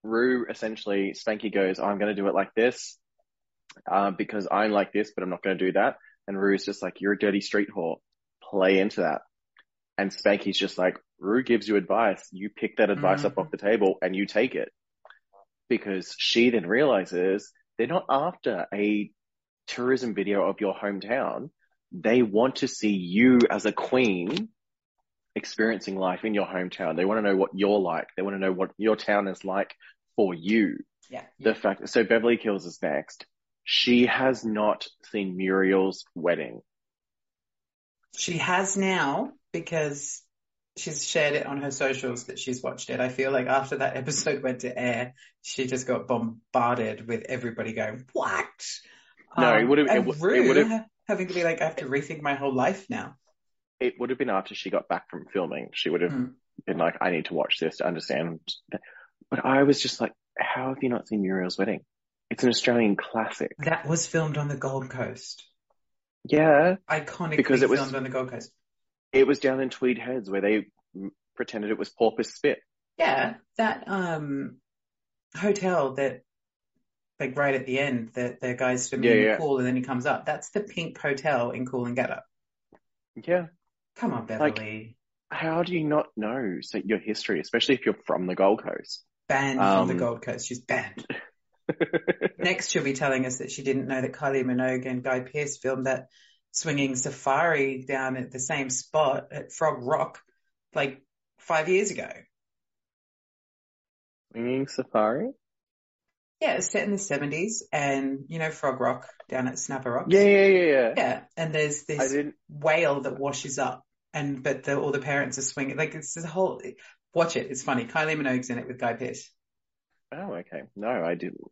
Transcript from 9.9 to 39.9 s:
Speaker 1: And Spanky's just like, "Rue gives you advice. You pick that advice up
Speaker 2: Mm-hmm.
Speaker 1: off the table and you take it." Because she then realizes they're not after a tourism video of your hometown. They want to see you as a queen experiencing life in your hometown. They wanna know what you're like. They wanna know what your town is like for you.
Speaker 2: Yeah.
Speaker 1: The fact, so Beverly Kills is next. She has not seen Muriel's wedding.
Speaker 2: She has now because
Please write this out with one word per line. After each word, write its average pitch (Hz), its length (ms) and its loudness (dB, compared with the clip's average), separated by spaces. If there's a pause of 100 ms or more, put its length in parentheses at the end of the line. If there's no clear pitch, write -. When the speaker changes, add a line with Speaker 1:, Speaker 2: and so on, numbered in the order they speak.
Speaker 1:
And 98 140 -2
Spanky's 101 460 0
just - 200 -2
like, 92 200 2 (220)
"Rue 110 240 0
gives 107 240 2
you 107 80 2
advice. 98 560 0
You 95 180 -10
pick - 280 -6
that 107 120 4
advice 95 360 2
up - 80 0
Speaker 2:
Mm-hmm. 95 80 -2
Speaker 1:
off 82 100 -6
the 92 60 -8
table 101 440 2
and 92 140 -2
you 98 100 0
take 110 300 0
it." 67 160 -4 (960)
Because 98 500 -2
she 120 320 4
then 107 160 2
realizes 95 840 2 (260)
they're 117 100 0
not 175 220 -2
after 139 640 0
a 104 380 0 (560)
tourism 123 480 0
video 98 320 2
of 98 120 -2
your 98 160 0
hometown. 104 760 -4 (400)
They 110 320 4
want 113 340 2
to 131 100 -2
see 107 260 0
you 104 460 6 (100)
as 101 160 -2
a 104 60 2
queen 123 800 0 (840)
experiencing 104 600 -2
life 92 300 -2
in 110 80 -2
your 98 140 0
hometown. 90 500 -4
They 90 80 2
wanna 107 160 2
know 101 140 2
what 95 180 2
you're 101 260 4
like. 85 360 -2
They 90 80 -2
wanna 98 160 -4
know 95 120 0
what 92 260 -2
your 107 180 4
town 104 320 0
is 92 180 -8
like 95 300 -2 (400)
for 98 180 2
you. 95 460 2 (300)
Speaker 2:
Yeah. - 160 -14 (140)
Speaker 1:
The 110 140 2
fact, - 360 -2
so 117 140 4
Beverly 113 340 4
Kills 98 280 -2
is 85 160 -14
next. 76 440 -4 (380)
She 123 440 4
has 131 360 0
not 107 440 0 (240)
seen 95 260 -4
Muriel's 95 640 2 (120)
wedding. 80 460 -2 (1600)
Speaker 2:
She 165 220 -4
has 190 360 0
now 190 580 0 (200)
because 151 680 -4 (540)